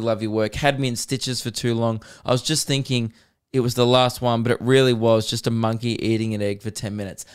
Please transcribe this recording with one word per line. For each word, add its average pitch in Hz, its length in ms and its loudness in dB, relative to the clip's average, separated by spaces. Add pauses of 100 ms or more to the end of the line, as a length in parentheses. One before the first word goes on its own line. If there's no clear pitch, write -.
love 110 160 -2
your 110 80 -4
work. 107 240 -2
Had 143 240 0
me 135 80 -2
in 120 80 -2
stitches 127 480 -6
for 120 80 -6
too 120 240 -2
long. 113 260 -2 (240)
I - 60 -2
was 127 100 2
just - 280 -2
thinking 127 440 -2 (400)
it 131 80 0
was 120 140 0
the 123 120 4
last 127 360 4
one, 117 220 2
but 120 80 2
it - 80 -2
really 131 320 6
was 113 360 2
just 117 200 -2
a - 20 -2
monkey 113 500 -2
eating 110 340 0
an 104 60 -4
egg 101 220 -4
for 110 80 -8
ten 104 240 -8
minutes." 101 400 -10